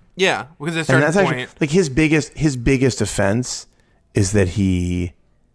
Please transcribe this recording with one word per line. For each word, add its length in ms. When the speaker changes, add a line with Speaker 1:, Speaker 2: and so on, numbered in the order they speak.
Speaker 1:
Yeah, 300
because 160
at 20
a 40
Speaker 2:
And 60
Speaker 1:
certain 140
Speaker 2:
that's 160
Speaker 1:
point 120
Speaker 2:
actually, 200
like, 100
his 180
biggest, 480
his 200
biggest 440
offense 680
is 200
that 160
he, 680